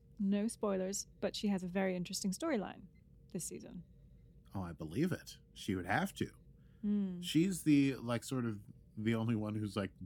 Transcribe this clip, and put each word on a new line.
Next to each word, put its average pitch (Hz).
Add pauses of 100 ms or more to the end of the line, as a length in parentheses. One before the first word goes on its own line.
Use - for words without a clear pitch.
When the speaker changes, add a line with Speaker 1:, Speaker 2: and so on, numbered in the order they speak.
(200)
Speaker 1:
no 202
spoilers, 196 (120)
but 190
she -
has 190
a 185
very 190
interesting 180
storyline 262 (500)
this 180
season. - (680)
Speaker 2:
Oh, 98
I 87
believe 85
it. - (180)
She -
would 90
have 143
to. - (520)
Speaker 1:
Hmm. 196
Speaker 2:
She's 175
the, 139
like, 120
sort 127
of 107 (380)
the 110
only 113
one 107
who's, 104
like, 98 (140)